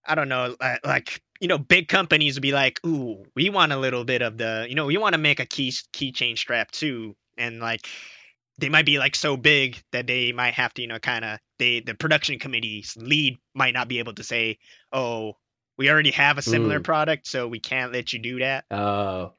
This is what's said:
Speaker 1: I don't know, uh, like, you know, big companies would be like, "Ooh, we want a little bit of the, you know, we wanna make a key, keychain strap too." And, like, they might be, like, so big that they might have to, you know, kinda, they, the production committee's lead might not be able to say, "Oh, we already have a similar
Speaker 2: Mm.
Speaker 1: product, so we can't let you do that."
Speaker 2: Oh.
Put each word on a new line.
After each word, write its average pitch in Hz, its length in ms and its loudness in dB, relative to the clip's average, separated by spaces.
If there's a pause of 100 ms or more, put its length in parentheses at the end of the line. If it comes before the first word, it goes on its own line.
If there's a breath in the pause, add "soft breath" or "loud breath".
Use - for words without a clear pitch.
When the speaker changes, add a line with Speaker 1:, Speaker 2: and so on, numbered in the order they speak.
Speaker 1:
I 156 100 -2
don't 147 140 0
know, 127 320 -2
uh, 123 240 0
like, 131 380 -2 (180)
you 175 80 0
know, 175 80 4
big 180 320 4
companies 151 460 2
would 135 80 -6
be 139 100 2
like, 135 320 2
"Ooh, 123 400 -2 (100)
we 156 140 2
want 175 240 4
a 135 60 0
little 127 260 0
bit 123 160 2
of 113 160 -2
the, 113 320 -2
you 127 60 -8
know, 147 120 0
we 160 120 2
wanna 196 200 2
make 147 220 2
a 123 60 -4
key, 131 240 -2
keychain 127 680 -6
strap 117 360 -2
too." 117 420 -6 (240)
And, 117 220 -6
like, 113 280 -6 (720 loud breath)
they 135 100 -2
might 156 180 6
be, 147 120 4
like, 135 160 2
so 143 220 0
big 135 440 4 (120)
that 123 140 -2
they 123 260 0
might 120 220 0
have 123 200 -2
to, 123 80 -10
you 117 60 -8
know, 113 100 -8
kinda, 113 420 -4 (180)
they, 120 220 2
the 113 140 -8
production 151 460 0
committee's 117 580 -6
lead 135 400 0 (160)
might 131 200 0
not 123 140 -2
be 120 120 -4
able 117 140 -8
to 120 100 -12
say, 113 340 -2 (340 soft breath)
"Oh, 117 440 -4 (400)
we 135 140 4
already 151 220 6
have 143 260 4
a 139 40 -4
similar 110 360 2
Speaker 2:
Mm. 92 60 -6
Speaker 1:
product, 156 420 0
so 123 220 -4
we 117 100 -6
can't 127 340 -4
let 123 200 -4
you 117 80 -6
do 123 200 -6
that." 131 300 -2
Speaker 2:
Oh. 101 680 -2